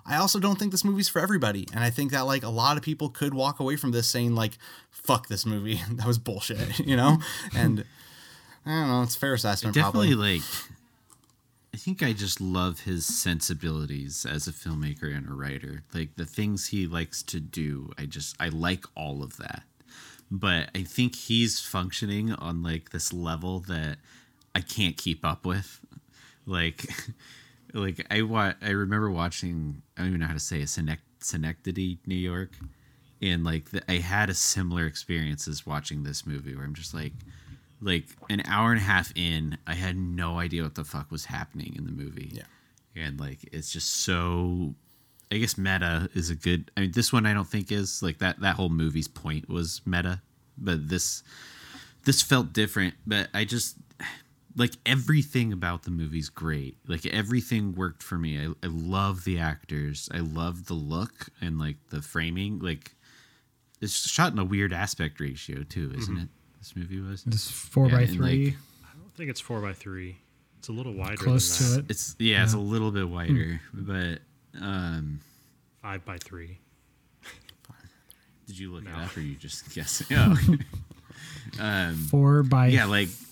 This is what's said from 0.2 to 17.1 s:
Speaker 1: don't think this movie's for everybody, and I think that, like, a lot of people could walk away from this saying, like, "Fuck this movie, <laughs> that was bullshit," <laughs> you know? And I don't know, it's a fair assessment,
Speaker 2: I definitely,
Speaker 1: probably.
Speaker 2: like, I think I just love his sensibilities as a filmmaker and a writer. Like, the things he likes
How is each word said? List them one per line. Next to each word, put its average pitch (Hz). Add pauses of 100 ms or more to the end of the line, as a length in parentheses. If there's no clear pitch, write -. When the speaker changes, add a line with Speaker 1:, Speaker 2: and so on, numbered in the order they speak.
Speaker 1:
don't 196
think 202
this 185
movie's 202
for -
everybody, 120
and 117
I 120
think 135
that, 139
like, 135
a 110
lot 120
of 143
people 151
could 143
walk 135
away 135
from 139
this 117
saying, 120
like, 113 (320)
"Fuck -
this 104
movie, 104
<laughs> 107
that 117
was 120
bullshit," 107
<laughs> 143
you 135
know? 143 (360)
And 110 (800)
I 151
don't 156
know, 123
it's 120
a -
fair 139
assessment, 107
Speaker 2:
I 147
definitely, 196
Speaker 1:
probably. 104
Speaker 2:
like, 76 (1300)
I -
think 185
I 127
just 101
love 90
his 87
sensibilities 76
as 73
a 82
filmmaker 76
and 69
a 69
writer. 69 (100)
Like, 80
the 85
things 104
he 98
likes 82